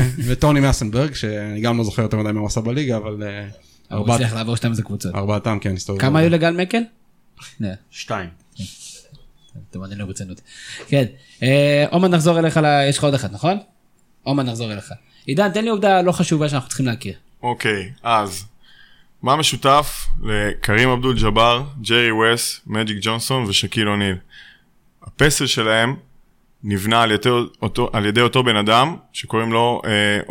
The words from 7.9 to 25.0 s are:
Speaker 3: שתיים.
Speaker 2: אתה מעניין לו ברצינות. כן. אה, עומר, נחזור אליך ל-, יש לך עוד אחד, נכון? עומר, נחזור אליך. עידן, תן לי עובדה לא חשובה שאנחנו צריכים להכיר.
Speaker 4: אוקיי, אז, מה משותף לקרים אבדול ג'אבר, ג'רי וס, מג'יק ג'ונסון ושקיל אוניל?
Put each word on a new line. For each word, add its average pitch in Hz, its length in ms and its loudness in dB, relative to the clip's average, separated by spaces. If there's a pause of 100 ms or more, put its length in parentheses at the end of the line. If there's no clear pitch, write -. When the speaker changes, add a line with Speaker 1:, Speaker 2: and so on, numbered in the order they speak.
Speaker 3:
שתיים. 95 380 -8 (1400)
Speaker 2:
אתה 92 80 -12
מעניין 98 200 -12
לו 104 80 -8
ברצינות. 95 340 -12 (460)
כן. 139 180 2 (380)
אה, 143 480 4
עומר, 180 160 2
נחזור 165 320 4
אליך 160 180 2
ל-, 143 320 4
יש 139 80 0
לך - 60 -4
עוד 143 100 2
אחד, 104 200 -4
נכון? 175 240 -2 (680)
עומר, 139 200 0
נחזור 113 300 -6
אליך. - 180 -12 (340)
עידן, 180 260 0
תן 214 120 -2
לי 226 60 -2
עובדה 196 320 2
לא 175 100 2
חשובה 156 380 0
שאנחנו 139 180 -4
צריכים - 180 -4
להכיר. 107 280 -4 (300)
Speaker 4:
אוקיי, 110 480 -2 (120)
אז, 104 420 0 (760)
מה 127 140 2
משותף 147 720 2 (180)
לקרים 107 680 2
אבדול 123 300 2
ג'אבר, 113 440 4 (180)
ג'רי 117 300 2
וס, 113 560 0
מג'יק 107 340 -4
ג'ונסון 117 420 -2
ושקיל 104 460 -2
אוניל? 101 260 0 (880)